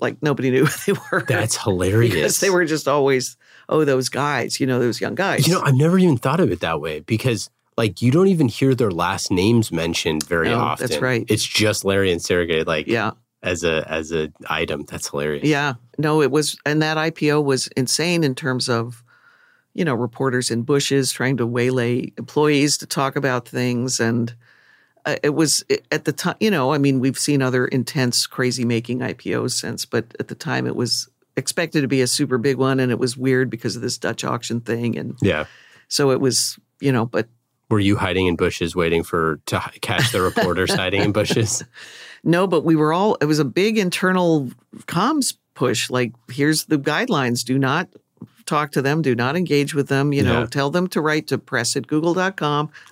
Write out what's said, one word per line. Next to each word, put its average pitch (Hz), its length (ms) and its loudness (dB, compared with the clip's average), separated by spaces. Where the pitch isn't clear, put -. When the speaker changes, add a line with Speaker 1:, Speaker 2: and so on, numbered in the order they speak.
Speaker 1:
like, 123 200 -4
nobody 135 300 0
knew 135 140 4
<laughs> - 200 -2
who 202 80 2
they - 60 -4
were. 185 160 -2
Speaker 2:
That's 113 300 0
hilarious. 101 560 2
Speaker 1:
Because 87 280 0
they 196 80 2
were 180 160 2
just 147 220 -2
always, 135 500 0
"Oh, 156 160 2
those 131 240 2
guys, 135 500 -2
you 135 80 0
know, 127 120 0
those 120 200 0
young - 160 -4
guys." 170 320 0
Speaker 2:
You 170 60 4
know, 185 80 0
I've 143 140 2
never 165 220 4
even 175 200 4
thought 143 240 0
of 120 100 2
it 87 80 -4
that 80 220 -2
way 78 180 -6
because, 113 500 -2
like, 110 240 -2
you 123 100 4
don't 180 160 6
even 160 220 4
hear 135 260 2
their 117 160 0
last 87 400 -2
names 107 400 4
mentioned 82 560 -2
very 82 220 0
Speaker 1:
No, 117 100 0
Speaker 2:
often. 76 280 -2
Speaker 1:
that's 76 140 -4
right. 127 280 -2
Speaker 2:
It's 107 160 0
just 107 400 0
Larry 98 260 2
and 85 100 -2
Sergey, 85 420 0
like, 78 240 -2
Speaker 1:
Yeah. 113 240 0
Speaker 2:
as 87 220 -4
a, 80 260 0
as 80 220 -6
a 78 200 -2
item. 80 340 -4
That's - 260 -12
hilarious. 73 380 -4
Speaker 1:
Yeah. 143 280 0
No, 151 240 2
it 135 80 4
was, 143 360 0
and 151 160 2
that 156 160 0
I 160 120 -2
P 151 220 0
O 151 100 4
was 135 280 0
insane 160 540 0
in 135 120 0
terms 127 340 -4
of, 117 320 -4
you 185 120 -2
know, 135 100 0
reporters 123 560 -2
in 117 120 -2
bushes 139 480 0
trying 127 260 -2
to 120 100 0
waylay 123 720 0
employees 147 640 2
to - 60 -16
talk 135 300 -2
about 135 320 -2
things. 123 520 -2
And, 117 360 0
uh, 147 180 -2
it 147 80 2
was, 147 380 2
it, - 220 0
at 156 140 -2
the 156 60 0
time, 160 280 -4
you 214 120 2
know, 143 220 2
I 151 40 2
mean, 139 220 2
we've 131 180 0
seen 143 240 0
other 127 240 2
intense, 127 640 0
crazy-making 120 720 -2
I 110 120 -4
P - 220 -6
Os 120 200 -2
since, - 300 -6
but 117 200 -2
at - 80 -6
the - 80 -14
time 127 320 -4
it - 80 -4
was - 320 -2
expected 165 440 -2
to 131 60 0
be 131 140 2
a 123 60 2
super 127 300 0
big 127 200 0
one, 131 220 2
and 127 120 2
it 113 80 0
was 127 180 -2
weird 131 320 2
because 117 260 -6
of 117 60 -10
this 123 160 -4
Dutch - 260 -4
auction 117 380 -4
thing. 117 360 -4
And 131 240 -8
Speaker 2:
Yeah. 76 240 0
Speaker 1:
so 143 240 2
it 127 100 2
was, - 380 0
you 139 120 0
know, 117 140 2
but 113 220 -2
Speaker 2:
Were 110 100 4
you 101 160 4
hiding 92 320 2
in 85 80 2
bushes 87 400 -2
waiting 82 280 2
for, 80 440 -2
to 98 120 -2
hi-, - 220 -10
catch 107 300 -2
the 101 100 0
reporters 90 520 0
Speaker 1:
<laughs> - 20 0
Speaker 2:
hiding 95 260 0
in 104 120 2
bushes? 107 500 0
Speaker 1:
No, 170 220 2
but 175 200 2
we 165 100 4
were 151 180 4
all, 196 280 2
it 151 40 2
was 151 140 2
a 151 60 2
big 202 320 0
internal 180 720 2
comms 247 540 0
push. 120 340 0
Like, 123 220 -2
here's 143 360 0
the 156 120 2
guidelines. 147 640 0
Do 131 140 0
not 139 300 0
talk 147 280 -2
to 147 80 0
them. 143 200 2
Do 135 140 2
not 123 200 0
engage 147 380 0
with 143 140 0
them. 139 260 2
You 139 100 2
know, 120 180 2
Speaker 2:
Yeah. 113 60 -2
Speaker 1:
tell 139 220 -2
them 180 200 0
to 185 120 -2
write 151 260 0
to 135 120 0
press - 360 -2
at 135 120 -4
google 160 260 2
dot 185 240 0
com. 151 320 0